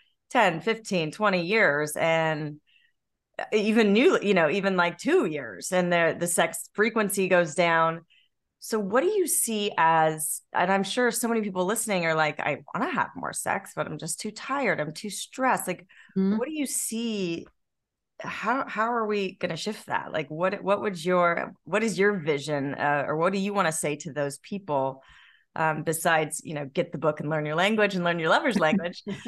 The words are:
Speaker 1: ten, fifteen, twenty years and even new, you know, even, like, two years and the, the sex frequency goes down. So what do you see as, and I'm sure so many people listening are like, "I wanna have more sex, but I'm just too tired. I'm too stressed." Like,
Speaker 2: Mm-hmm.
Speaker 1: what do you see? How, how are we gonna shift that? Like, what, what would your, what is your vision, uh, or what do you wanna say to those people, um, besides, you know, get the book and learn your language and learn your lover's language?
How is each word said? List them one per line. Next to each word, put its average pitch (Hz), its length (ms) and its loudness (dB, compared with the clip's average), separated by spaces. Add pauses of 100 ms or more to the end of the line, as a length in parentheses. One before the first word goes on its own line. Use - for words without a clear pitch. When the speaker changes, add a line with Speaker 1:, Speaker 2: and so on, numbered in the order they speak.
(300)
Speaker 1:
ten, 180 300 2
fifteen, 208 500 -2
twenty 190 360 0
years 151 500 2
and 156 640 0 (920)
even 214 400 4
new, 254 300 6
you 202 120 2
know, 165 140 6
even, 190 280 0
like, 175 220 2
two 302 260 2
years 135 480 -6
and 180 200 2
the, 170 240 4
the 175 120 -2
sex - 460 0
frequency 208 520 0
goes 175 300 2
down. 165 460 2 (580)
So 220 200 -4
what 208 220 2
do 349 40 0
you 381 220 2
see 208 500 -2
as, 160 640 2 (100)
and 170 200 2
I'm 196 100 2
sure 240 300 0
so 233 160 -2
many 226 140 0
people 185 220 -2
listening 190 420 0
are 160 100 2
like, 151 240 0
"I 143 180 -2 (160)
wanna 262 160 -2
have 202 240 -2
more - 180 -8
sex, - 440 -4
but 156 100 -4
I'm 156 120 -8
just 160 200 -8
too 214 140 -8
tired. 220 480 -2
I'm 156 120 -6
too 208 180 -10
stressed." 220 580 -2
Like, 175 180 -8 (300)
Speaker 2:
Mm-hmm. 196 220 2
Speaker 1:
what 247 100 -2
do 320 40 -8
you 302 140 -4
see? 208 800 -4 (720)
How, 214 480 -4
how 226 260 -4
are 226 140 -2
we 202 300 -2
gonna 165 200 -4
shift - 300 -8
that? 80 260 -4
Like, 147 160 -4
what, 185 360 -2
what 202 160 2
would 185 220 -4
your, 175 600 2
what 202 220 0
is 196 120 -2
your 202 220 4
vision, 143 560 -2
uh, 143 320 0
or 151 100 0
what 175 160 2
do 202 60 0
you 196 160 -2
wanna 185 160 2
say 151 240 -2
to 147 180 -10
those 143 260 -4
people, 135 640 -4 (500)
um, 156 300 -2
besides, 160 600 0
you 165 100 -10
know, 147 120 -6
get - 240 -4
the 151 80 -8
book 151 220 0
and 147 100 -6
learn 156 160 -2
your 151 80 -4
language 202 400 2
and 175 80 0
learn 170 160 0
your 160 120 0
lover's 262 280 4
language? 170 460 0 (240)